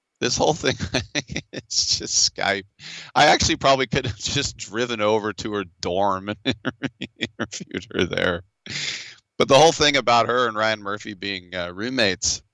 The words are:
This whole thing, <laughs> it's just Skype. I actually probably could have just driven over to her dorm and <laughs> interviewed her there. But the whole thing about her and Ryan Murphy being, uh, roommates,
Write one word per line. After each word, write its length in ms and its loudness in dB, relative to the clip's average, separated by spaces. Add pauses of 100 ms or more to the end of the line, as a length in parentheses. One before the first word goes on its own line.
(220)
This 160 0
whole 160 4
thing, 220 0 (180)
<laughs> 580 -4
it's 460 -2
just 360 0
Skype. 300 -2 (500)
I 120 6
actually 320 4
probably 300 4
could 180 0
have 120 -6
just 380 -4
driven 460 -4
over 320 2
to 220 -8
her 100 -2 (160)
dorm 480 -2
and 160 -6
<laughs> 100 0 (640)
interviewed 760 -8
her 120 2
there. 380 -2 (920)
But 100 2
the 120 8
whole 140 8
thing 240 4
about 300 4
her 200 2
and 80 -4
Ryan 260 0
Murphy 340 -8
being, 380 -8
uh, 200 -4
roommates, 680 -2 (120)